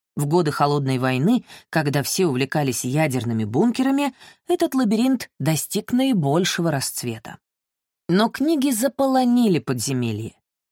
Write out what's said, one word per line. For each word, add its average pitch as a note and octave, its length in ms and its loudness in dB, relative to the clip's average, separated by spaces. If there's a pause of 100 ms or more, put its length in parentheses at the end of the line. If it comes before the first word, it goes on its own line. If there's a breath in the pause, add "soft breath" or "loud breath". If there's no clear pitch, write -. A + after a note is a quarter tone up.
(160)
В D3 100 -2
годы D3+ 260 2
Холодной C#3+ 460 0
войны, C3 480 0 (240 loud breath)
когда C#3+ 340 0
все - 220 -2
увлекались C3+ 580 -2
ядерными B2 640 -2
бункерами, B3+ 680 0 (360 loud breath)
этот F4 260 0
лабиринт B3 540 0 (100)
достиг D#3+ 540 -2
наибольшего F3+ 800 0
расцвета. B2 640 -6 (720)
Но G3 180 4
книги C#4+ 440 0
заполонили B3 880 2
подземелье, A#2 720 -4 (380)